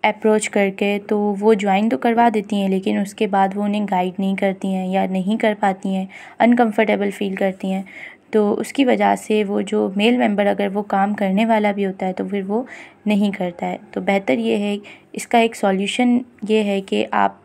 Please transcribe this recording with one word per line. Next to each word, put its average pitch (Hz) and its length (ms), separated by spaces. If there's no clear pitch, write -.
अप्रोच 214 420
करके, 202 520
तो 208 200
वो 208 360
ज्वाइन 202 340
तो 254 80
करवा 233 340
देती 214 260
हैं, 196 120
लेकिन 190 300
उसके 202 280
बाद 196 280
वो 202 100
उन्हें 208 220
गाइड 185 340
नहीं 190 160
करती 196 320
हैं 190 200
या 190 180
नहीं 190 300
कर 214 180
पाती 196 400
हैं, 190 140
अनकंफर्टेबल 214 720
फील 196 260
करती 190 340
हैं। 190 140
तो 208 200
उसकी - 320
वजह 202 320
से 214 280
वो 202 180
जो 208 340
मेल 233 220
मेंबर 208 280
अगर 202 220
वो 202 140
काम 202 320
करने 196 320
वाला 214 260
भी 202 100
होता 190 240
है 185 60
तो 190 160
फिर 202 140
वो 208 240
नहीं 208 260
करता 180 340
है। 180 120
तो 196 60
बेहतर 196 380
ये 226 180
है, 202 240
इसका - 240
एक 226 160
सॉल्यूशन 220 680
ये 214 120
है 202 180
कि 208 240
आप 196 400